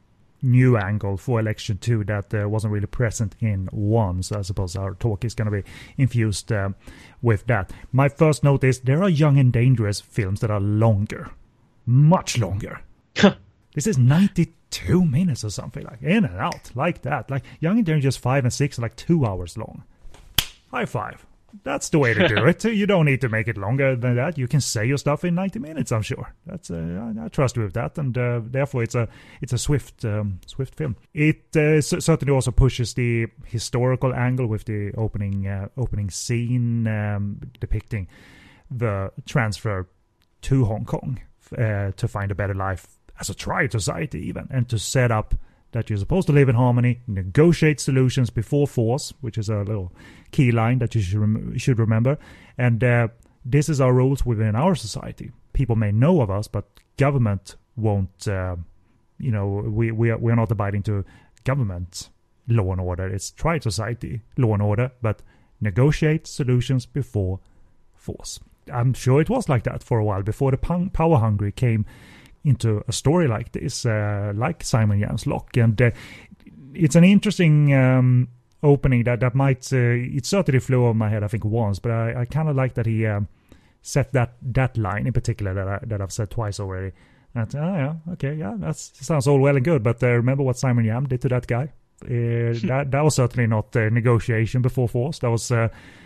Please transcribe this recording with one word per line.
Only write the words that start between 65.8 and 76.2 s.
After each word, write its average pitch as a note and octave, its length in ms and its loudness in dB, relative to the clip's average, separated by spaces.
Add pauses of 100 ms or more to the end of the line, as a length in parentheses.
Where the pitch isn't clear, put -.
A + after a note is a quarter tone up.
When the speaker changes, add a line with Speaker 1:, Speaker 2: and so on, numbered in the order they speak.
Speaker 1:
solutions B2 600 0
before F#2+ 560 -4 (540)
force." - 440 -14 (320)
I'm B2+ 220 0
sure B2+ 260 2
it D#3+ 100 2
was A#3 200 0
like A#2+ 160 2
that - 180 -8
for A#2 160 0
a G#2+ 60 0
while G2+ 180 -2
before B2+ 280 0
the C3 60 0
pun-, F3+ 320 -2
power E3 280 2
hungry G#2 340 0
came A2+ 340 0 (600)
into A2+ 420 2
a G#2+ 60 -4
story D#3+ 340 2
like A2+ 240 -4
this, - 340 -6
uh, G#2 480 -2
like B2 300 -4
Simon G#2+ 340 2
Yam's G#2+ 300 -2
Locke. - 300 -4
And, A#2 240 4
uh, A#2+ 100 4 (800)